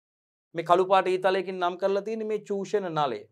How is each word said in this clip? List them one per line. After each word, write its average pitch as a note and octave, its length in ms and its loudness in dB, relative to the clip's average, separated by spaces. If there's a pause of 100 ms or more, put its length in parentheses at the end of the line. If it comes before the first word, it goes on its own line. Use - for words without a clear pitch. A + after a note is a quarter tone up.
(540)
මේ E3 100 -6
කළු F3 220 6
පාට F#3+ 200 4
ඊතලයකින් F#3 540 0
නම් F3 180 -2
කරලා G3 240 0
තියෙන්නේ A3 260 -6
මේ G#3+ 120 -4
චූෂණ G3 500 -4
නලය. C#3+ 300 -2 (120)